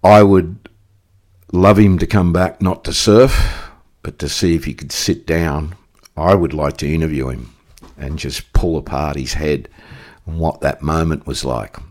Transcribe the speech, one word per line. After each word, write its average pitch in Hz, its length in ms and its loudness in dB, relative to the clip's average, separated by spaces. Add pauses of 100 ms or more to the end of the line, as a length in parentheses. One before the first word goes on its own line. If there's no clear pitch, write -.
I 208 200 8
would 110 460 2 (800)
love 95 260 4
him 101 220 6
to 87 80 -2
come 90 260 2
back, 90 280 -2
not 92 240 -2
to - 80 -8
surf, - 760 2 (320)
but - 160 -14
to 73 100 -6
see 85 260 0
if 80 100 -2
he 73 80 -6
could 71 180 -14
sit - 340 -4
down. 80 500 -4 (400)
I 85 200 2
would 87 180 0
like 73 240 -4
to 73 160 -6
interview 78 360 -4
him 60 240 -12 (440)
and 69 220 -10
just - 340 -12
pull 82 240 0
apart 71 380 -6
his 67 180 -8
head 76 360 -4 (560)
and 80 140 -10
what 80 220 -4
that 71 200 -4
moment 80 440 -4
was - 180 -10
like. 60 340 -8 (140)